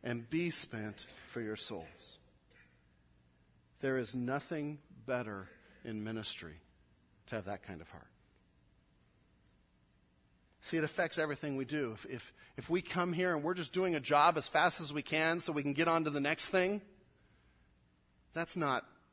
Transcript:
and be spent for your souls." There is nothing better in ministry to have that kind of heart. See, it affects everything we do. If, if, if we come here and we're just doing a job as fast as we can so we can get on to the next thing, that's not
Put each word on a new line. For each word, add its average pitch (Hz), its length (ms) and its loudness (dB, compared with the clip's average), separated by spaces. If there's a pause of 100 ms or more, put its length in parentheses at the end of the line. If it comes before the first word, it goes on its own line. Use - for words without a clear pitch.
and 117 260 -4
be 170 200 0
spent 107 580 -4 (240)
for 123 100 -4
your 107 140 -4
souls." - 640 -10 (1600)
There 131 180 0
is 120 160 -2
nothing 143 680 -4 (260)
better 110 440 -4 (340)
in 110 200 -6
ministry 107 560 -8 (680)
to - 80 -6
have 104 100 -6
that 98 180 -8
kind 85 180 -12
of 80 80 -16
heart. 73 180 -18 (2500)
See, - 160 -2
it 156 60 2
affects 160 340 0
everything 147 400 -2
we 135 80 -2
do. 135 280 -2
If, - 120 -12
if, - 280 -10 (240)
if - 120 -10
we 180 120 2
come 175 320 0
here 180 200 2
and 151 100 0
we're 170 120 0
just 175 160 -6
doing 185 240 2
a 151 40 0
job 147 380 6
as 143 100 0
fast 165 320 4
as 147 140 -4
we 147 80 0
can 160 380 2
so 165 120 -2
we 147 120 0
can 143 100 2
get 160 140 4
on 165 160 6
to 156 80 2
the 143 80 0
next 147 300 0
thing, 196 320 4 (1500)
that's 165 240 -2
not 139 280 2 (280)